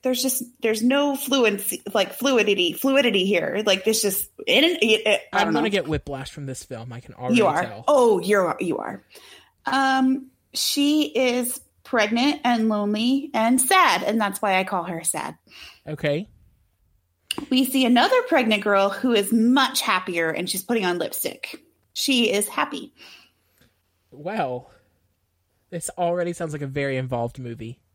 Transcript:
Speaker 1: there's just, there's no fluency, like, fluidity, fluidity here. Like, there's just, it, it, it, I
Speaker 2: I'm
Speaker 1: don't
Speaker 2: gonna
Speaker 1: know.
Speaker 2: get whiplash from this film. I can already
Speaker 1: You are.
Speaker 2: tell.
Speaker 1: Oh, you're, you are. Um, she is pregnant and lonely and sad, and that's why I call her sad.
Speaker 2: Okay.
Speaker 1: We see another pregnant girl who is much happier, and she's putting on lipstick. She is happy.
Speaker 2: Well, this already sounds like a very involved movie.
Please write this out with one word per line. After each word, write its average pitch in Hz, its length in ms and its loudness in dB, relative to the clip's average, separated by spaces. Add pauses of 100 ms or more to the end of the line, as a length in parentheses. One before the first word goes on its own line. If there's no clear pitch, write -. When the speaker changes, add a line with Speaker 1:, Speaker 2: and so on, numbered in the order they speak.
Speaker 1:
there's 254 200 -2
just, 262 220 -2 (180)
there's 220 220 -2
no 277 320 2
fluency, 226 640 0 (120)
like, 196 200 0
fluidity, 202 600 2
fluidity 254 520 2
here. 180 400 0
Like, 190 200 2
there's 220 160 2
just, - 280 -2 (160)
it, 240 180 4 (200)
it, 214 240 2
it, 208 140 2 (100)
I 202 80 0
Speaker 2:
I'm 196 80 2
Speaker 1:
don't 165 60 0
Speaker 2:
gonna 156 140 2
Speaker 1:
know. 202 40 0
Speaker 2:
get 180 160 -2
whiplash 139 440 -6
from 147 160 -14
this 131 160 -10
film. 117 280 -12
I 117 80 -14
can - 160 -20
already 226 220 0
Speaker 1:
You 208 100 4
are. 160 180 0
Speaker 2:
tell. 107 220 -14
Speaker 1:
Oh, 240 320 6
you're, 185 400 2
you 165 180 -2
are. - 260 -10 (640)
Um, 262 600 2 (260)
she 294 540 2
is 247 520 0 (240)
pregnant 233 600 0
and 233 240 2
lonely 220 680 0
and 233 280 2
sad, 320 420 4
and 220 160 0
that's 202 220 -2
why 190 180 2
I 190 60 0
call 185 180 -4
her 170 200 -8
sad. 156 340 -6 (500)
Speaker 2:
Okay. 151 400 -4 (1200)
Speaker 1:
We 254 160 2
see 262 200 0
another 294 380 4
pregnant 214 400 2
girl 202 260 4
who 240 240 -2
is 202 200 0
much 247 480 2
happier, 185 480 -2
and 180 200 -6
she's 190 140 -6
putting 226 220 -2
on 175 140 -2
lipstick. - 640 -8 (320)
She 240 380 0
is 208 160 -2
happy. - 460 -6 (1160)
Speaker 2:
Well, 139 600 -8 (1000)
this 175 260 -10
already 175 340 -2
sounds 165 220 -8
like 147 80 -8
a 139 60 -8
very 139 280 -4
involved 123 440 -4
movie. 117 400 -12 (160)